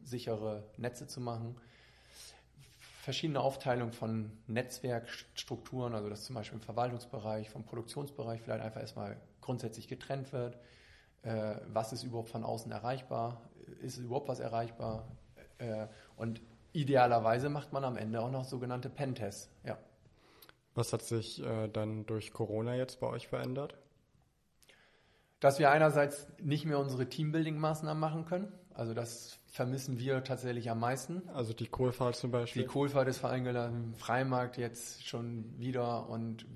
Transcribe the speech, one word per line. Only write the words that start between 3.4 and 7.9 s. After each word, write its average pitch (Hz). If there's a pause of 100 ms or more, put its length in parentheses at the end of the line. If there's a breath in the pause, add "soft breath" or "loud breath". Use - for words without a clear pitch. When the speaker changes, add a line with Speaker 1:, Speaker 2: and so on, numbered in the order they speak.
Speaker 1:
von 110 (160)
Netzwerkstrukturen, 120
also 104
dass 104
zum 131
Beispiel 110
im 110
Verwaltungsbereich, 110
vom 113
Produktionsbereich 117